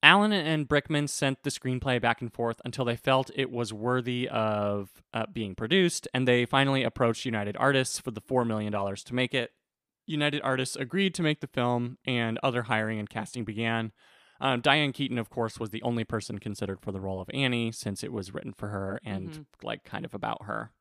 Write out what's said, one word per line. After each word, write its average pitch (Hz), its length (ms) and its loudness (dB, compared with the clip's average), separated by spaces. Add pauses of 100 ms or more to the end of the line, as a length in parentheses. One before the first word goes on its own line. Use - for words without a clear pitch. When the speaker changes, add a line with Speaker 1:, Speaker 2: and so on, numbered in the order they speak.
Speaker 1:
Allen 202 280 10
and 156 380 2
Brickman 147 400 2
sent - 340 -2
the 143 60 -2
screenplay 127 520 -2
back 117 200 0
and 120 120 -6
forth 117 300 -2
until - 220 -4
they 120 100 0
felt 131 400 2
it 131 160 -2
was 117 220 -4
worthy 123 560 -2
of, 104 760 -2 (100)
uh, 113 200 -2
being 104 200 -6
produced, 175 600 2
and 127 120 2
they 123 200 6
finally 135 380 4
approached 117 420 0
United 104 320 -2
Artists 131 420 2
for 131 120 -8
the 104 100 -10
four 127 240 2
million 107 260 -2
dollars 98 320 -2
to 120 100 -10
make 123 200 2
it. 120 180 0 (540)
United 147 380 0
Artists 131 340 0
agreed 185 380 0
to 180 60 -2
make 151 200 2
the 135 60 -8
film, 120 580 0
and 117 360 0
other 123 220 0
hiring 110 360 0
and 104 100 -6
casting - 340 -6
began. 113 480 -2 (480)
Um, 131 220 0
Diane 143 320 4
Keaton, 127 240 -2
of 113 120 -4
course, 113 300 -4
was 110 120 -6
the 113 120 -8
only 120 220 0
person 107 340 -4
considered 98 400 -6
for 101 140 -8
the 95 80 -6
role 95 180 -4
of 92 140 -10
Annie, 120 400 0
since - 280 -6
it 120 120 -6
was 98 200 -6
written - 200 -8
for - 160 -8
her 98 340 -4
and, - 280 -6
Speaker 2:
Mm-hmm. 156 100 -14 (260)
Speaker 1:
like, 110 160 -8
kind 104 220 -10
of - 80 -12
about - 320 -6
her. 110 360 -6